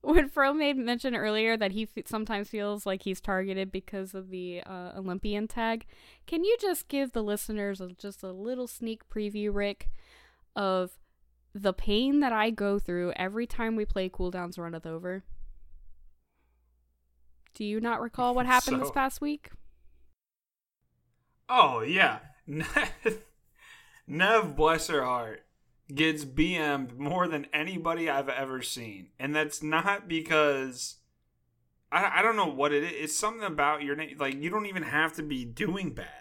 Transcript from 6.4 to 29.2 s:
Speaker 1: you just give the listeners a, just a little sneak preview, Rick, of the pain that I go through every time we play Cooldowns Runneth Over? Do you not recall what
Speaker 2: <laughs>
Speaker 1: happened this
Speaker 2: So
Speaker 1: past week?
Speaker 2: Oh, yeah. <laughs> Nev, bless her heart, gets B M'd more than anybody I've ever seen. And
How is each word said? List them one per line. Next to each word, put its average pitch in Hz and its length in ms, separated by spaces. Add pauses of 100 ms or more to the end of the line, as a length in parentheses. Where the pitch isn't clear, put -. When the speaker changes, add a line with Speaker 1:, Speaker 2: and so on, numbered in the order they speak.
Speaker 1:
you 440 160
just - 280
give 277 240
the 226 120
listeners 202 580
a, 185 60
just 196 340
a 190 100
little 233 360
sneak 226 420
preview, 208 420
Rick, 202 380 (640)
of 190 380 (600)
the 196 220
pain 262 460
that 262 120
I 220 180
go 202 280
through 175 380
every 208 320
time 226 280
we 214 80
play 190 240
Cooldowns 180 500
Runneth 170 280
Over? 180 380 (2250)
Do 214 100
you 214 160
not 233 200
recall 247 340
what 247 120
Speaker 2:
<laughs> - 0
Speaker 1:
happened 254 340
this 269 80
Speaker 2:
So 269 60
Speaker 1:
past 269 260
week? 294 300 (2000)
Speaker 2:
Oh, 143 320
yeah. 139 380 (280)
<laughs> - 1600
Nev, 185 480
bless 156 320
her 147 160
heart, 120 400 (480)
gets 151 320
B 156 320
M'd 139 420
more 175 280
than 151 260
anybody 165 560
I've 139 200
ever 131 340
seen. 107 460 (100)
And 139 160